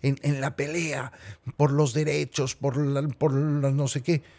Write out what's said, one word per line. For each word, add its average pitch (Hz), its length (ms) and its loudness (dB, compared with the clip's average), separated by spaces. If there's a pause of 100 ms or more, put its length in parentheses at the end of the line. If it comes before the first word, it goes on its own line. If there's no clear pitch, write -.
en, 139 200 0
en 143 180 0
la 127 160 -4
pelea 147 560 -4 (440)
por 143 160 4
los 120 220 2
derechos, 147 640 -2
por 135 200 -2
la, 139 320 0
por 143 240 0
la 143 380 2
no 139 160 2
sé 127 160 -4
qué. 160 200 2 (160)